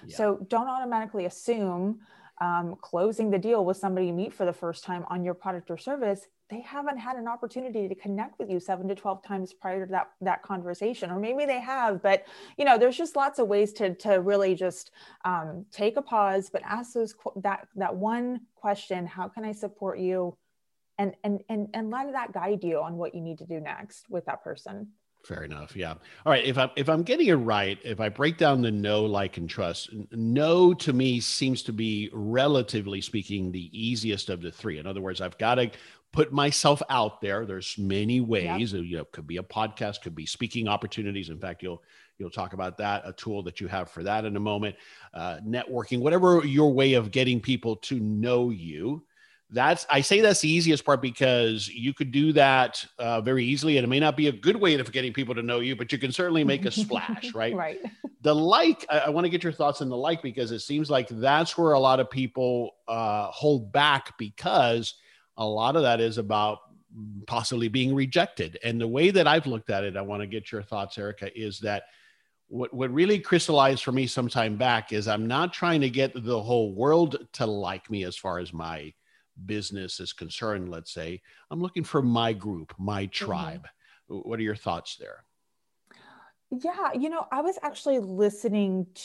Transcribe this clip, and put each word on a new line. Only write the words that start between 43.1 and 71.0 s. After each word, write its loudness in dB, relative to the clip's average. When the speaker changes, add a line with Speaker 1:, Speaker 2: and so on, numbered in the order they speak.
Speaker 1:
tool -8
that -10
you -6
have -6
for -12
that -2
in -4
a -4
moment, -2
uh, -8
networking, -4
whatever 6
your 6
way 6
of 2
getting 2
people 0
to -4
know 2
you. -6
That's, 2
I 6
say 4
that's 6
the 2
easiest 4
part 4
because 2
you -4
could -6
do 4
that, 6
uh, 0
very 2
easily, 2
and 4
it 0
may 2
not 2
be 4
a 4
good 2
way 4
of -2
getting -2
people -2
to -2
know 0
you, -2
but -6
you 0
can -2
certainly 2
make 2
a 0
splash, -4
Speaker 2:
<laughs> -
Speaker 1:
right? -2
Speaker 2:
Right. -4
Speaker 1:
The 6
like, 4
I, 2
I 2
wanna 2
get -2
your -2
thoughts 0
on -2
the -4
like, -2
because -4
it -4
seems -2
like 2
that's 2
where 6
a 6
lot 8
of -2
people, 0
uh, 0
hold 2
back, 4
because 2
a -2
lot 2
of 4
that 4
is 0
about 0
possibly -2
being 2
rejected. 0
And -2
the 0
way 4
that 6
I've 4
looked -4
at 0
it, -6
I -4
wanna -6
get -10
your -6
thoughts, -8
Erica, -8